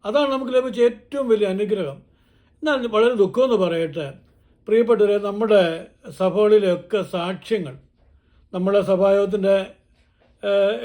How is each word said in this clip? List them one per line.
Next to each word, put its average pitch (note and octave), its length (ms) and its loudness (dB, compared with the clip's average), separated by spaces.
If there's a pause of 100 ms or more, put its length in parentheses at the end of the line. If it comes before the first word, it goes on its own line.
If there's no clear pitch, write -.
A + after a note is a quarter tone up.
അതാണ് C#4 280 0
നമുക്ക് B3+ 240 -6
ലഭിച്ച B3+ 220 -4 (100)
ഏറ്റവും C4 420 -8
വലിയ G#3 240 2
അനുഗ്രഹം. F#3+ 420 -6 (680)
എന്നാൽ C4+ 320 -2
വളരെ A#3 260 4
ദുഃഖമെന്ന് A#3+ 420 2
പറയട്ടെ, E3 440 -4 (600)
പ്രിയപ്പെട്ടവരെ, G#3+ 500 2 (100)
നമ്മുടെ G#3 340 2 (580)
സഭകളിലെയൊക്കെ G3 800 2 (140)
സാക്ഷ്യങ്ങൾ, F3+ 640 -6 (760)
നമ്മുടെ F#3+ 360 0
സഭായോഗത്തിൻ്റെ, G3 640 2 (880)
ഏഹ്, G3+ 420 0